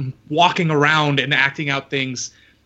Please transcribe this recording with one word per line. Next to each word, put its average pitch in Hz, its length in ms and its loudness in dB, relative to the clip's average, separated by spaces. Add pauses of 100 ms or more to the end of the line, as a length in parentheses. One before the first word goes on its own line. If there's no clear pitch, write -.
(280)
walking 170 420 2
around 147 500 2
and 135 120 -2
acting 139 380 0
out 139 200 -6
things 131 420 -6 (340)